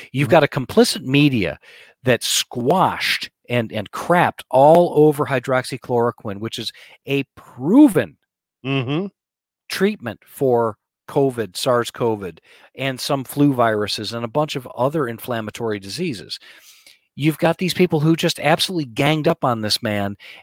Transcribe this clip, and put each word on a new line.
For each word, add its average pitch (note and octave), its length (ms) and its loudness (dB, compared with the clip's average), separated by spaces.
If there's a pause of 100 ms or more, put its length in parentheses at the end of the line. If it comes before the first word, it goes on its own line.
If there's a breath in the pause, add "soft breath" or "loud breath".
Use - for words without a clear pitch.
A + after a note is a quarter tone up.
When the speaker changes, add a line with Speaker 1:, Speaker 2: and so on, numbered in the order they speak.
(120)
Speaker 1:
You've C3+ 160 -2
Speaker 2:
Mm-hmm. A2 40 -6
Speaker 1:
got D#3+ 120 6
a C#3 40 4
complicit F3 560 0
media C3 540 2 (460 loud breath)
that B2 200 2
squashed B2 1080 -2 (200)
and, A#2+ 220 -2
and G2+ 200 -8
crapped - 580 0
all D#3+ 460 6
over D3+ 300 4
hydroxychloroquine, B2 1120 -4
which A2 200 -8
is A2 120 -10 (340 loud breath)
a C#3 180 -2 (120)
proven D#3 840 4 (480)
Speaker 2:
Mm-hmm. C#3 420 -4 (600)
Speaker 1:
treatment F#3+ 560 -4
for A#2 520 0 (320)
covid, A#2+ 460 0
sars A#2+ 360 0
covid, G2+ 480 -4 (360 soft breath)
and C3 240 -6
some C#3 240 -4
flu C#3+ 300 2
viruses A2 600 0
and A#2 120 -6
a A#2 40 -10
bunch D3+ 260 -4
of B2+ 200 -10
other C#3 320 -2
inflammatory A2+ 720 -6
diseases. G2+ 600 -10 (760 loud breath)
You've D3 220 0
got E3 220 0
these F3+ 140 -4
people F3 280 2
who D#3+ 140 2
just D#3+ 240 -2
absolutely E3 520 0
ganged C#3+ 360 0
up E3 180 0
on A#2+ 160 0
this G#2+ 220 -2
man, G2+ 320 -2 (280 loud breath)